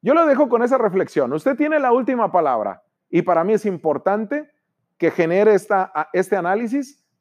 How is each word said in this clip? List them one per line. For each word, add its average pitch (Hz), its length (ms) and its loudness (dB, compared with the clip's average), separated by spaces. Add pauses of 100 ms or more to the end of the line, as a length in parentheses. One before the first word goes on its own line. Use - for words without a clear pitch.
Yo 233 120 2
lo 330 120 4
dejo 277 220 2
con 233 140 0
esa 254 160 2
reflexión. 170 540 -2
Usted 233 240 -2
tiene 302 240 0
la 254 100 0
última 240 400 0
palabra. 120 540 -2 (300)
Y 170 80 2
para 170 220 0
mí 208 80 0
es 214 140 -2
importante 196 840 -4 (460)
que 170 140 0
genere 190 440 2
esta, 190 400 -2
a, 151 180 -6
este 185 240 -2
análisis 214 680 -4 (160)